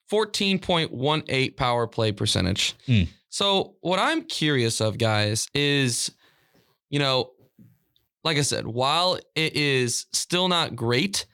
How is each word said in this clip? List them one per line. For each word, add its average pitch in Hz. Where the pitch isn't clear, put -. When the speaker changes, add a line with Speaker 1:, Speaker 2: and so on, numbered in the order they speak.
Speaker 1:
fourteen 208
point 170
one 147
eight 131
power 120
play 110
percentage. 95
Speaker 2:
Hmm. 113
Speaker 1:
So 196
what 180
I'm 302
curious 131
of, 107
guys, 107
is, 143
you 143
know, 131
like 156
I 143
said, -
while 143
it 160
is 135
still 180
not 170
great, 123